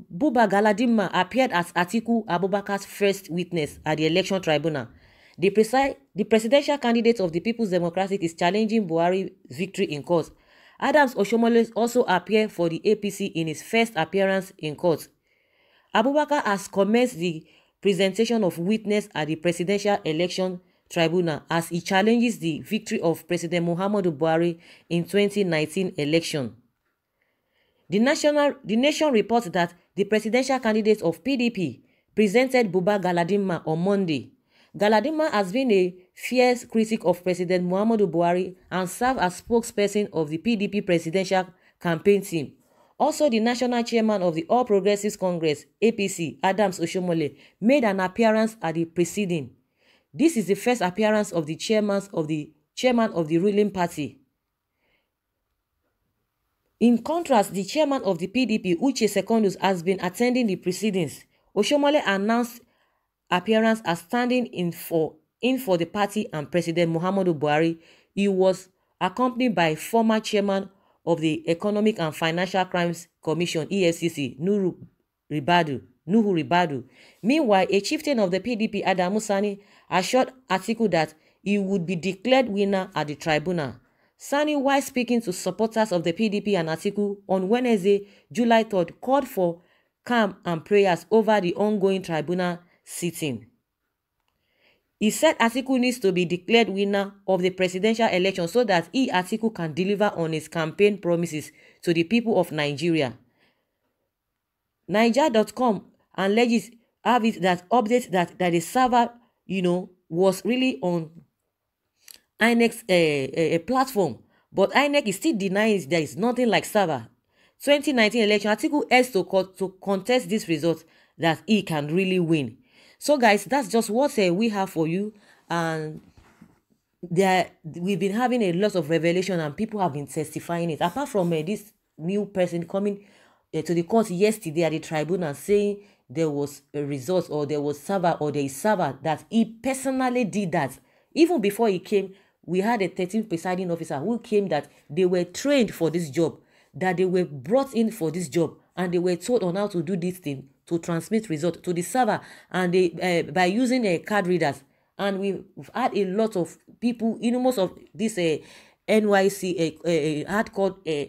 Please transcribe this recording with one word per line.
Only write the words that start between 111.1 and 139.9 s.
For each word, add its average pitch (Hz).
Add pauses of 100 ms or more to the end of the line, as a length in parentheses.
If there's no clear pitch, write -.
inec's, 233
eh, 151
eh, 160
eh, 165
platform. 208 (320)
But 190
inec 285
is 180
still 311
denying 196
there 165
is -
nothing 233
like 170
server. 156 (540)
Twenty 285
nineteen 220
election, 208
Atiku 294
has 254
to 180
co-, 185
to 185
contest 196
this 214
result 160 (340)
that 160
he 208
can 151
really 185
win. 156 (420)
So, 294
guys, 208
that's 254
just 220
what, 262
eh, 185
we 220
have 190
for 160
you. 196 (380)
And 160 (1040)
there, 185 (120)
we've 175
been 196
having 240
a 185
lot 202
of 156
revelation 170
and 147
people 208
have 170
been 143
testifying 170
it. 143
Apart 202
from, 175
eh, 156
this 208 (260)
new 196
person 175
coming, 202 (480)
eh, 160
to 170
the 170
court 220
yesterday 175
at 151
the 160
tribunal 160
saying 202 (260)
there 156
was 143 (100)
a 147
result 147
or 147
there 147
was 147
server 180
or 147
there 143
is 135
server, 185
that 156
he 220
personally 262